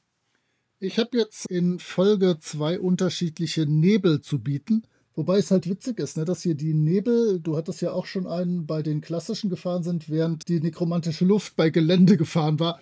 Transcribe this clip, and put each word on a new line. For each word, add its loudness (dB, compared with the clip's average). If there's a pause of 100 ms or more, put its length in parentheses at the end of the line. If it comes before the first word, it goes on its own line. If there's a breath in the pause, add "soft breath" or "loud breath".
(800)
Ich -4
hab -2
jetzt -2
in 0
Folge 2
zwei -4
unterschiedliche -2
Nebel 4
zu -4
bieten. -2 (320)
Wobei 0
es 0
halt 2
witzig -6
ist, -6
ne, -4
dass -4
hier 0
die -4
Nebel, 2
du -4
hattest -6
ja -2
auch -4
schon -6
einen, -4
bei -4
den -2
klassischen -6
Gefahren -4
sind, -4
während -2
die 0
nekromantische -2
Luft 0
bei 4
Geländegefahren 4
war. -2